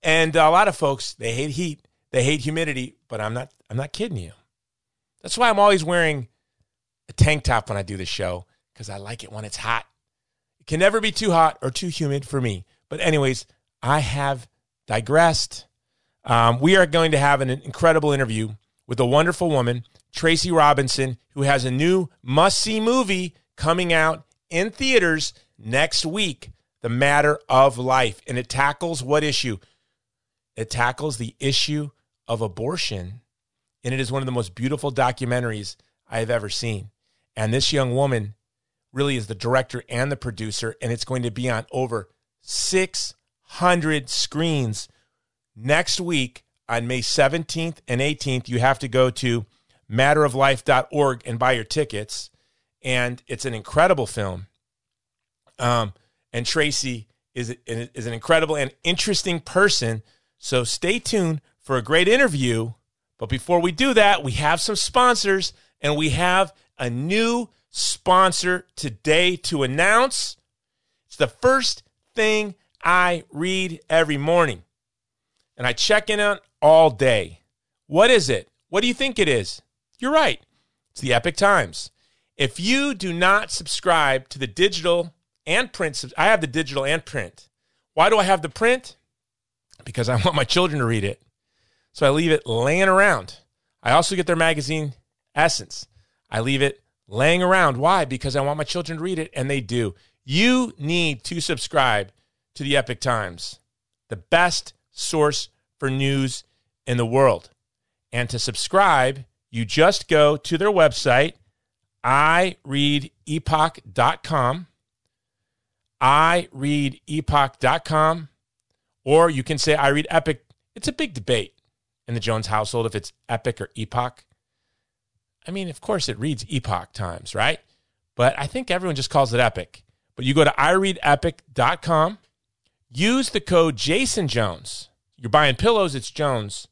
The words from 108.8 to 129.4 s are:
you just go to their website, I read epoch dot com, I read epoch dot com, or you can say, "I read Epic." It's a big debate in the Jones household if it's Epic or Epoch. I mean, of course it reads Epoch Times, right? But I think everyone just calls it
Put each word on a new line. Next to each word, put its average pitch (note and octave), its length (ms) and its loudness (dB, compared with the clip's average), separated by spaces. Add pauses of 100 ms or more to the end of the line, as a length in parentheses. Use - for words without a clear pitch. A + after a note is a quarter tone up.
you A#2 140 -4
just D#3 420 2
go D3 300 4
to D#3+ 220 -4
their G3+ 120 2
website, D3 640 4 (720)
I D#3+ 580 4
read C#3+ 480 -2 (160)
epoch D#3 520 0 (120)
dot B2+ 320 0
com, D3+ 440 -2 (1300)
I D#3+ 540 4
read C#3+ 540 -4
epoch D3 520 0
dot C3+ 280 0
com, D#3 420 0 (720)
or D#3+ 280 6
you C3 120 -4
can D#3 140 -4
say, D3+ 180 2
"I C#3 140 2
read D3 220 0
Epic." D#3+ 340 -2 (300)
It's - 140 -8
a C#4 40 -4
big B3 220 -6
debate A2+ 400 -4 (520)
in A#2+ 60 -8
the A#2 80 -4
Jones A2 280 -4
household A2 360 -2
if A2 100 -6
it's G2+ 200 -10 (160)
Epic A#2 320 -6
or - 120 -10
Epoch. B2 520 -6 (1200)
I F3 40 -10
mean, F#3+ 180 -8
of - 100 -16
course F#3 300 -4
it G#2+ 80 -6
reads A#2+ 320 -4
Epoch G2 420 -4
Times, F2+ 420 -10
right? B2 260 0 (540)
But B2 240 2
I C#3+ 80 -6
think - 240 -8
everyone F3+ 240 -2
just C3 160 -4
calls C3+ 220 2
it A#2+ 80 2